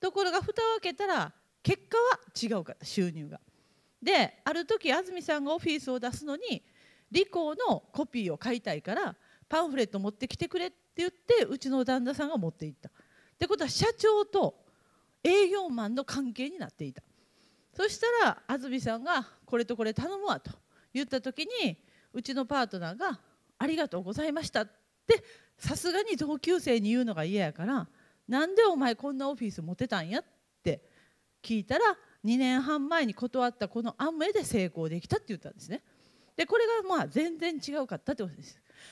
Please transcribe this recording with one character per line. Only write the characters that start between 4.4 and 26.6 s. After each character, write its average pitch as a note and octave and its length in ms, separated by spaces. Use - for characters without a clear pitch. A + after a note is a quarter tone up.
あ C#4+ 80
る E4+ 120
時、 G#4 280
安 F4+ 140
住 F#4 140
さ D4+ 200
ん C#4 40
が D4 100
オ E4+ 40
フ E4 80
ィ D4+ 140
ス - 100
を B3+ 80
出 B3 140
す D4 120
の D4 120
に、 F#4+ 260
リ F#4 160
コ D#4 280
の E4 280
コ C#4 140
ピ G#3+ 240
ー - 20
を D3 60
買 A#3+ 200
い - 20
た F#3+ 140
い D3 60
か F#3 140
ら、 E4+ 220
パ D#4+ 140
ン E4+ 80
フ C4 60
レ B3+ 80
ッ - 20
ト G3 120
持 G3 120
っ - 20
て B3+ 160
き - 80
て E4+ 120
く F#4 100
れ F4 80
っ F#4 40
て - 60
言 F4 120
っ - 20
て、 - 340
う - 140
ち - 100
の C4 160
旦 B3+ 200
那 C4+ 100
さ D4 120
ん - 20
が D#4+ 80
持 F3 120
っ D#3+ 40
て - 140
行 D3 80
っ - 40
た。 - 100
っ - 40
て F4 100
こ G#4 80
と E4+ 80
は、 C4+ 60
社 - 160
長 G#4+ 260
と F4 300
営 F#4+ 240
業 F#4+ 200
マ A#3 200
ン A#3 80
の C4+ 80
関 B3+ 280
係 B3+ 160
に F4+ 100
な A#3+ 100
っ - 20
て - 140
い C3+ 80
た。 - 100
そ G4+ 100
し - 100
た A4+ 80
ら、 - 240
安 B3+ 140
住 C4 180
さ A#3 180
ん A#3 60
が、 D#4 200
「こ B3+ 100
れ A#3 80
と A#3 120
こ A3+ 80
れ A3 100
頼 F4 240
む G4+ 80
わ」 A#3 160
と - 80
言 C#4 120
っ - 20
た C4 140
時 C#4 260
に、 G4 320
う B3 80
ち B3+ 140
の C4 100
パ C4+ 180
ー A#3 40
ト F#3+ 140
ナ E3+ 140
ー - 20
が、 D#4 240
「あ B3+ 120
り D#4+ 80
が D#4 120
と E3+ 100
う F#3+ 40
ご F3 100
ざ D4+ 140
い D4 60
ま D#4 100
し - 80
た」 A3 160
っ - 40
て、 A4 160
さ - 200
す F4 160
が F#4+ 100
に G#4 140
同 D4 240
級 F4 180
生 B3 220